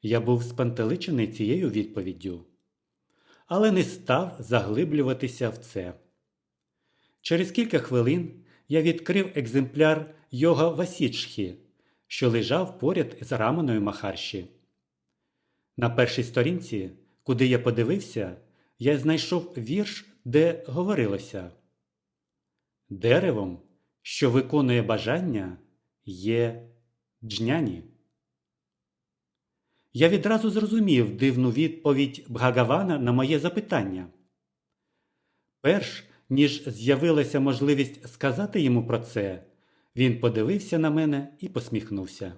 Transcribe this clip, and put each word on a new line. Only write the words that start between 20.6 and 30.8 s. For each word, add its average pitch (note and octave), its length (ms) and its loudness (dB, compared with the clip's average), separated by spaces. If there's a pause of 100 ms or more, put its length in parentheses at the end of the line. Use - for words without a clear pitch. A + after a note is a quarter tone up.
говорилося: A2+ 840 -2 (1400)
«Деревом, G#2+ 720 0 (400)
що - 300 0
виконує C3 500 2
бажання, A2 760 -2 (480)
є A2+ 640 -2 (540)
джняні». A2+ 600 -2 (2000)
Я D#3 160 6
відразу G#3+ 400 2
зрозумів G3 680 2